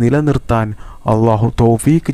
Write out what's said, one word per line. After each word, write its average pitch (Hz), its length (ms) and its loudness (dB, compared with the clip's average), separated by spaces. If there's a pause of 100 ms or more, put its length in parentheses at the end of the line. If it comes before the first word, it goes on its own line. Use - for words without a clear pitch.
നിലനിർത്താൻ 135 640 0 (460)
അള്ളാഹു 110 360 2 (140)
തൗഫീക്ക് 131 500 2